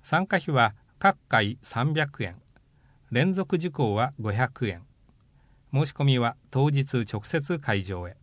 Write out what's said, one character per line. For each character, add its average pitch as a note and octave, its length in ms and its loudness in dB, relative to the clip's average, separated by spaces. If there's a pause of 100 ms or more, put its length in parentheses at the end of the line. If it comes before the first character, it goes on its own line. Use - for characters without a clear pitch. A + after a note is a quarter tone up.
参 F3 240 0
加 G3 100 0
費 D#3+ 160 -2
は A2+ 220 4 (240)
各 G3 180 4 (100)
回 A2 360 2
三 C#3 300 -2
百 D3 300 -2
円。 F2+ 160 -8 (720)
連 E3+ 240 2
続 F#3 220 -2
受 E3 160 -2
講 A2 240 0
は B2+ 240 0
五 G#2+ 120 -4
百 A#2+ 360 -2
円。 F2+ 160 -8 (880)
申 C#3 140 0
し - 60 -12
込 C#3+ 100 -4
み C3 160 4
は A#2 160 0 (160)
当 C#3 180 2
日 C3+ 420 0
直 G#2 120 -6
接 D#3+ 340 -4
会 G#2 240 -2
場 F2+ 260 -8
へ。 E2+ 160 -16